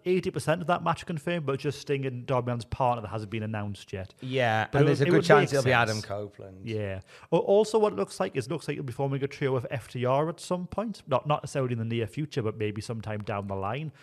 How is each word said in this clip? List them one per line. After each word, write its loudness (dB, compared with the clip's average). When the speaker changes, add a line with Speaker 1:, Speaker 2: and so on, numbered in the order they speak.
Speaker 1:
eighty 2
percent 0
of -4
that 2
match 0
confirmed, -2
but 0
just -4
Sting -2
and -6
Darby 0
Allin's -2
partner 0
that -8
hasn't -6
been -2
announced -6
yet. -8
Speaker 2:
Yeah, 2
Speaker 1:
But 2
Speaker 2:
and 8
Speaker 1:
it 8
Speaker 2:
there's 4
a 6
Speaker 1:
would, 4
it 4
Speaker 2:
good 8
Speaker 1:
would 2
Speaker 2:
chance 8
Speaker 1:
make 4
Speaker 2:
it'll 2
be 4
Speaker 1:
sense. 6
Speaker 2:
Adam -2
Copeland. -10
Speaker 1:
Yeah. -4
Al-, 4
also, 4
what 4
it -8
looks -4
like -2
is, -2
it -6
looks -6
like -4
he'll -6
be -6
forming -2
a -2
trio -2
of -2
F -6
T -4
R 2
at -8
some -4
point. -6
Not, 0
not 0
necessarily -2
in -2
the -2
near 0
future, -4
but -2
maybe -2
sometime -8
down -4
the -4
line. -4